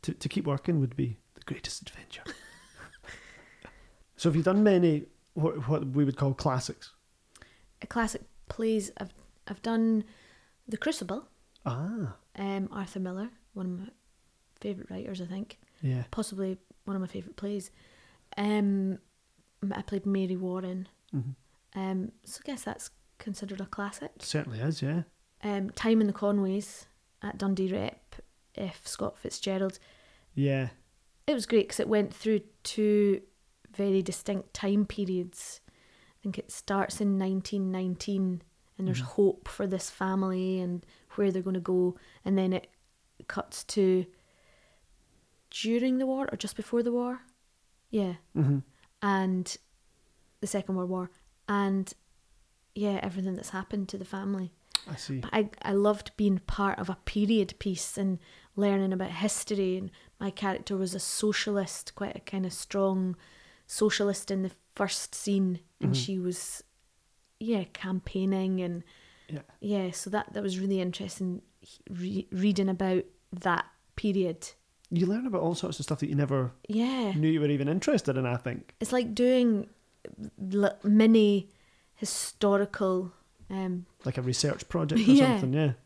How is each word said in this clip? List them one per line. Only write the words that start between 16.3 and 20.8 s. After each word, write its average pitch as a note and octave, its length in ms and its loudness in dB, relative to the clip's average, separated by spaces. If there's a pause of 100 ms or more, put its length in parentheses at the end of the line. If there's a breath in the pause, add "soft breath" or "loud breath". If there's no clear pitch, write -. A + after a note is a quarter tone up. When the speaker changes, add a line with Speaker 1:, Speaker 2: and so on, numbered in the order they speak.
Speaker 2:
one G3 100 -4
of F#3+ 60 -2
my F#3 80 -6
favourite F#3 260 -12
plays. G3+ 360 -8 (680 soft breath)
Um, G3+ 640 0 (760)
I - 80 -6
played G3 240 -4
Mary F#3+ 320 0
Warren. F#3 500 -4 (260)